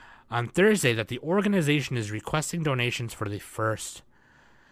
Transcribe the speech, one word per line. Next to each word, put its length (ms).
on 180
Thursday 460
that 140
the 120
organization 800
is 140
requesting 500
donations 520
for 160
the 100
first 600